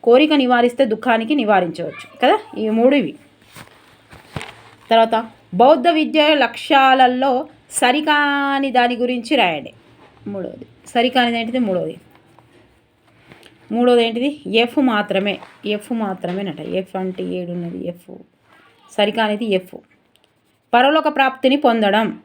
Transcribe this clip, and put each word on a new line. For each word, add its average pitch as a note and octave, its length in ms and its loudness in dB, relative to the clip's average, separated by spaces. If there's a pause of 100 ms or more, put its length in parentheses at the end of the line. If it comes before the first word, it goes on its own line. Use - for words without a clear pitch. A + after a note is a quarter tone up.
కోరిక C#4 300 4
నివారిస్తే B3 520 2
దుఃఖానికి A3+ 500 -2
నివారించవచ్చు F3+ 880 -2
కదా. E4 160 4 (200)
ఈ A3 100 -4
మూడు A#3 280 4
ఇవి. G#3+ 180 -2 (1800)
తర్వాత A3+ 340 2 (300)
బౌద్ధ B3+ 340 4
విద్య D#4 460 2
లక్ష్యాలలో C4 1120 2 (240)
సరికాని C#4+ 1000 0
దాని B3 260 2
గురించి A#3+ 400 -2
రాయండి. F3 360 -2 (540)
మూడవది G3 400 -12 (200)
సరికానిది A#3+ 540 0
ఏంటిది? A#3 180 -6
మూడవది, F#3 380 -4 (1800)
మూడవది A#3+ 320 4
ఏంటిది? A#3 540 -2
ఎఫ్ A#3 200 0
మాత్రమే, G#3 600 0 (280)
ఎఫ్ G#3 260 -6
మాత్రమేనట. F#3+ 680 -6
ఎఫ్ F#3 360 -8
అంటే F#3 280 -6
ఏడున్నది F3 640 -8
ఎఫ్, - 260 -16 (760)
సరికానిది G#3+ 520 -2
ఎఫ్. F#3+ 320 -4 (1000)
పరలోక D4+ 420 2
ప్రాప్తిని C4 400 0
పొందడం A3 680 0